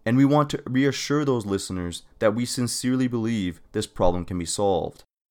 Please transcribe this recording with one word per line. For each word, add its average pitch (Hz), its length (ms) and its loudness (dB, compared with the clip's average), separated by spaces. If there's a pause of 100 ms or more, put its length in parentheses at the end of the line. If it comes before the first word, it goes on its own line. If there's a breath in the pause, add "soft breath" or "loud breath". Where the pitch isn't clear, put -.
and 117 100 2
we 135 80 6
want 147 260 4
to - 160 -6
reassure 139 580 0
those 123 220 0
listeners 92 560 -4 (160 soft breath)
that 107 160 2
we 120 100 -2
sincerely 123 640 -2
believe 110 520 -2 (120)
this 107 140 -4
problem 90 400 2
can 90 120 -4
be 85 60 -4
solved, 90 580 0 (280)